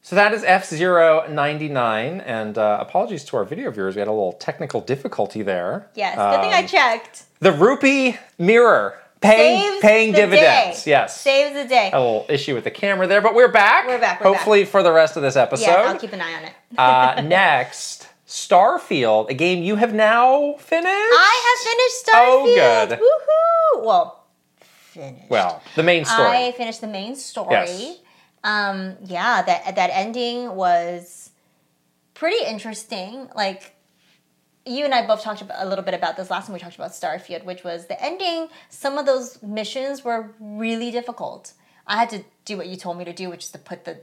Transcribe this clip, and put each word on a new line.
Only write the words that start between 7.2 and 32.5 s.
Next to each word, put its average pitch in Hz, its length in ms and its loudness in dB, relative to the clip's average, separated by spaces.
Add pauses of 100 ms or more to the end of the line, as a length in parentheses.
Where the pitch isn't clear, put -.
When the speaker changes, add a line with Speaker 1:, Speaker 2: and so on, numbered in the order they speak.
Speaker 1:
the 175 120 4
rupee 262 640 2 (220)
mirror. 185 560 4 (260)
Paying, 220 480 6
Speaker 2:
Saves 392 140 -4
Speaker 1:
paying 220 300 4
Speaker 2:
the 208 60 4
Speaker 1:
dividends, 202 680 4
Speaker 2:
day. 151 80 2
Speaker 1:
yes. 120 280 0
Speaker 2:
Saves 285 320 2
the 277 120 -8
day. 233 280 2
Speaker 1:
A 139 60 2
little 117 300 0
issue 143 260 -2
with 117 80 -6
the 117 80 -6
camera 190 380 -2
there, 202 120 4
but 196 140 2
we're 240 160 6
back. 233 380 4
Speaker 2:
We're 247 100 -2
back, 208 220 -2
we're 202 120 4
Speaker 1:
Hopefully 202 300 4
Speaker 2:
back. 190 80 -2
Speaker 1:
for 196 140 2
the 170 80 6
rest 160 240 4
of 151 80 -4
this 131 100 0
episode. 127 320 0
Speaker 2:
Yes, 180 220 4
I'll 294 100 -4
keep 202 140 -12
an 190 80 -10
eye 165 140 -8
on 160 100 -14
it. - 80 -16 (120)
<laughs> - 140 -10
Speaker 1:
Uh, 127 460 4
next, 156 840 0 (220)
Starfield, 156 1000 2
a 139 60 -6
game 170 280 -2
you 196 140 -2
have 226 160 0
now 247 680 2
finished? 339 300 -2
Speaker 2:
I 466 680 4
have 466 160 -6
finished 494 380 -2
Speaker 1:
Oh, 262 360 6
Speaker 2:
Starfield. 214 440 4
Speaker 1:
good. - 100 -4
Speaker 2:
Woohoo! 640 840 2
Well, 185 400 0 (360)
finished. - 680 -20
Speaker 1:
Well, 95 320 0 (120)
the 160 80 -2
main 165 220 2
story. 226 240 2 (180)
Speaker 2:
I 247 60 -6
finished 233 280 -10
the 226 60 -12
main 214 300 -12
story. 208 360 -10
Speaker 1:
Yes. 190 460 -4 (460)
Speaker 2:
Um, 196 600 -6
yeah, 185 380 -4
that, 180 340 -4
that 180 160 0
ending 240 600 -6
was 175 760 -4 (840)
pretty 381 300 -4
interesting. 214 880 -12